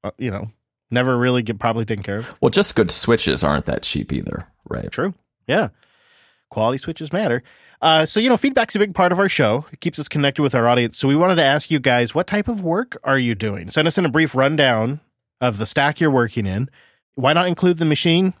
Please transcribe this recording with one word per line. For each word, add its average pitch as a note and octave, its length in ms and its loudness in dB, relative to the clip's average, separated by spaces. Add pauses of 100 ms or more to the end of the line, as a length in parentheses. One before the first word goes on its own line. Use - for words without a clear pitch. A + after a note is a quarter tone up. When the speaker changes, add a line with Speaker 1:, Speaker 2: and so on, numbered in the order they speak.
Speaker 1:
uh, G#2+ 120 -8
you B2 140 -6
know, G2+ 200 -10 (380)
never B2 280 2
really B2 260 2
get G#2 160 -6
properly A2+ 240 -2
taken G#2 200 -6
care G2+ 140 -6
of. A2+ 220 -12
Speaker 2:
Well, B2+ 120 2
just - 240 0
good G2 160 2
switches D#2+ 520 0
aren't D2 220 0
that - 180 -4
cheap - 300 -4
either, - 340 -8 (220)
right? - 220 -8
Speaker 1:
True. F3 220 -4 (340)
Yeah. B2+ 220 0 (800)
Quality A#2 280 0
switches D#3 360 -10
matter. D#3+ 300 0 (380)
Uh, D#3+ 240 4
so, - 140 0
you A#3+ 100 2
know, A#3 80 4
feedback's C4 380 0
a G3+ 40 0
big G3+ 140 0
part F3+ 180 2
of F3+ 80 0
our G3 100 2
show. B2+ 420 0
It - 80 -20
keeps - 180 -6
us D3 100 -6
connected C#3+ 360 0
with C#3 100 0
our A#2+ 140 4
audience. A#2+ 320 2
So C#3 80 0
we C#3 80 4
wanted F3+ 200 4
to E3 80 2
ask C#3+ 280 0
you D3+ 80 2
guys, B2 340 2
what F3 140 -2
type G#3 200 -2
of G#3+ 140 -6
work F#3 420 -4
are C3+ 140 0
you A#2+ 180 0
doing? G2+ 340 -6
Send D#3 180 0
us D#3+ 100 0
in F#3 80 0
a D3+ 40 2
brief D3 260 0
rundown C3 680 2 (380)
of A#2+ 180 0
the A2 80 -2
stack D3 340 0
you're D#3 120 2
working A#2+ 340 0
in. G2+ 240 -4 (460)
Why C3+ 180 2
not F3 140 2
include F3 320 0
the E3 60 0
machine? E3+ 560 2